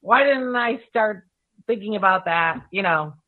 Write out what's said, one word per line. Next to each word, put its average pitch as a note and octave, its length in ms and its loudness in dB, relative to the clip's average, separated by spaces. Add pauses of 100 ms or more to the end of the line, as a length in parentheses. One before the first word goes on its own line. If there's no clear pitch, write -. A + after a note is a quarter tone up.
why B3 240 2
didn't B3+ 320 0
I A#3 320 -2
start G#3+ 360 -2 (420)
thinking G#3+ 300 -4
about F#3+ 280 2
that?" E3 460 0
You G3 120 -4
know? D#3 320 0 (140)